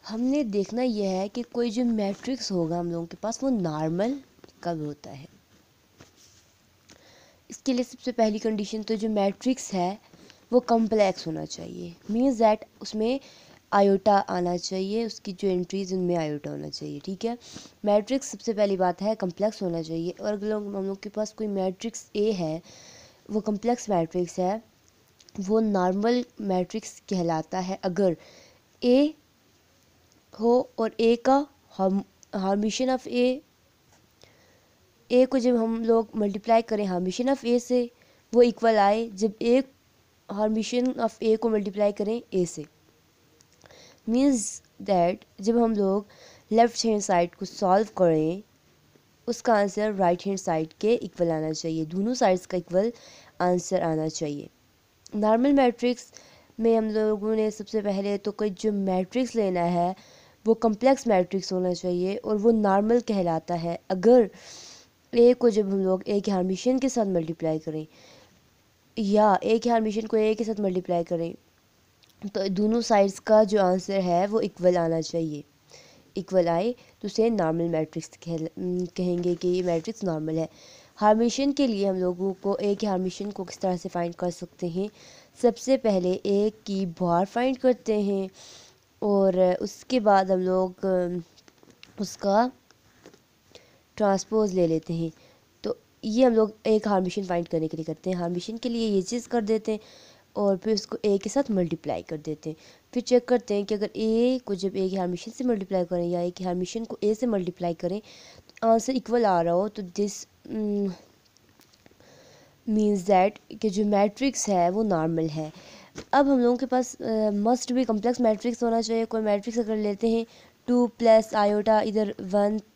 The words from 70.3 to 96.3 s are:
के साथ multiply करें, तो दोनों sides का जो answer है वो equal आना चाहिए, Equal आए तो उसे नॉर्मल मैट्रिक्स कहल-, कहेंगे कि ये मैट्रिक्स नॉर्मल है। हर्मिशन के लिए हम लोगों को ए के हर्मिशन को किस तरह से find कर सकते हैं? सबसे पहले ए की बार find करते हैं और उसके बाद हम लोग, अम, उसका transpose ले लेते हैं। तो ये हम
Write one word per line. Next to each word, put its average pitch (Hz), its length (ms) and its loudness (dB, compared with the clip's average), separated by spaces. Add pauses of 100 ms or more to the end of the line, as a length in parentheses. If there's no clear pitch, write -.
के 226 80 -6
साथ 208 160 -4
multiply 180 440 -2
करें, 170 320 -4 (960)
तो 196 180 -4
दोनों 214 340 0
sides 196 380 2
का 214 240 6
जो 202 180 2
answer 185 380 2
है 180 280 2
वो 214 140 0
equal 180 360 2
आना 165 240 0
चाहिए, 156 420 -6 (720)
Equal 180 300 2
आए 170 240 0
तो - 340 -14
उसे 220 240 2
नॉर्मल 170 400 0
मैट्रिक्स 156 380 -4
कहल-, 165 420 -8 (480)
कहेंगे 175 380 0
कि 175 120 -4
ये 180 160 0
मैट्रिक्स 170 400 -4
नॉर्मल 156 340 -4
है। 160 120 -4 (500)
हर्मिशन 233 520 4
के 277 160 0
लिए 196 200 0
हम 190 80 0
लोगों 180 380 -2
को 196 240 -4
ए 202 180 0
के 208 120 -4
हर्मिशन 185 440 -4
को 202 120 -10
किस - 160 -14
तरह 185 180 -2
से 180 120 -10
find 170 260 -4
कर 180 160 -4
सकते - 360 -10
हैं? 185 220 -4 (520)
सबसे 247 360 2
पहले 185 480 0
ए 202 260 2 (140)
की 196 200 -2
बार 175 400 0
find 254 320 -2
करते 247 440 0
हैं 196 280 -2 (720)
और 190 580 4
उसके - 380 -4
बाद 196 320 4
हम 185 80 2
लोग, 185 460 -2
अम, 180 380 0 (760)
उसका 208 520 0 (1500)
transpose 208 560 0
ले 180 140 4
लेते 160 260 -2
हैं। 165 180 -4 (520)
तो - 140 -6 (280)
ये 226 200 2
हम 247 80 4